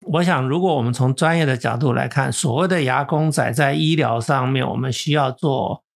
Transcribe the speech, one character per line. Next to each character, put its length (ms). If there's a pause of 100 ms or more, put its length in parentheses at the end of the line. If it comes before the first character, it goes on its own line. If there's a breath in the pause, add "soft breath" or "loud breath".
我 160
想， 240
如 120
果 160
我 60
们 100
从 220
专 240
业 80
的 100
角 220
度 160
来 140
看， 240
所 240
谓 120
的 160
牙 200
弓 260
窄 220
在 220
医 240
疗 220
上 300
面， 180
我 60
们 180
需 200
要 180
做 540 (120)